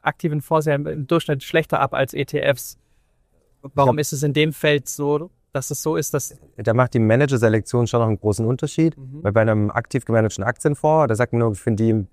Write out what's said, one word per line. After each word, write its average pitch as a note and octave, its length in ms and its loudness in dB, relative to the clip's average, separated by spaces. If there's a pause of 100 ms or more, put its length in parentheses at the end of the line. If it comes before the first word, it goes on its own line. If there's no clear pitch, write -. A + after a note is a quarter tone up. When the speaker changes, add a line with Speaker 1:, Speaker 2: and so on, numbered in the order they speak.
Speaker 1:
aktiven D3+ 400 -2
Fonds D#3 240 0
ja D3 100 2
im, C#3+ 120 -4
im D3+ 200 -8
Durchschnitt D#3 360 0
schlechter - 360 -2
ab C3+ 140 0
als C3 200 -2
E C#3+ 120 -2
T D3 160 -4
Fs? - 360 -2 (840)
Warum C#3 100 -20
Speaker 2:
Ich - 40 -20
glaub C3+ 240 4
Speaker 1:
ist D3 140 -4
es C#3 100 -4
in D3 100 0
dem D3+ 200 2
Feld D3 340 0
so, D3 420 -4 (220)
dass C3+ 180 -6
es - 140 -6
so D#3+ 140 0
ist, - 160 -4
dass - 220 -6 (220)
Speaker 2:
Da A2+ 160 -2
macht B2 220 2
die A#2+ 40 4
Managerselektion A#2 880 2
schon A#2 140 0
noch A2+ 80 2
einen G#2+ 120 -2
großen G#2+ 260 0
Unterschied, D3+ 520 0
Speaker 1:
Mhm. C#3 240 -16
Speaker 2:
weil G#2 120 0
bei A2 80 6
einem G#2+ 280 2
aktiv - 360 -4
gemanagten A2 380 0
Aktienfonds, D3 680 0
da A2 60 2
sagt A#2+ 180 0
man A#2 80 2
nur, A#2 100 2
ich G2 80 -6
finde A2 240 0
die A2 280 2